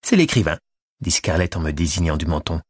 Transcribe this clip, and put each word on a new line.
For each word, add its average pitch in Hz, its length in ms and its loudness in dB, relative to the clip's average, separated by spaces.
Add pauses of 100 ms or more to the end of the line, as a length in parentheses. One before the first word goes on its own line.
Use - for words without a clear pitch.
« - 0 -
C'est - 140 0
l'écrivain », 110 420 2 (440)
dit - 100 -2
Scarlett 87 440 0
en 90 40 -4
me 78 120 -2
désignant 78 460 0
du 76 80 -4
menton. 82 440 -2